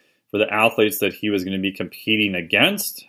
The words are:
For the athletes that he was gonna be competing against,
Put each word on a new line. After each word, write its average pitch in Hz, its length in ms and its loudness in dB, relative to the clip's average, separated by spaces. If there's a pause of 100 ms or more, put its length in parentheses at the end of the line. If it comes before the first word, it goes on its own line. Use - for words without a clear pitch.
(320)
For 104 80 -2
the 101 120 0
athletes 107 480 2
that 95 140 0
he 104 160 -6
was 98 140 0
gonna 95 160 -4
be 95 120 -2
competing 104 600 -2
against, 113 760 -2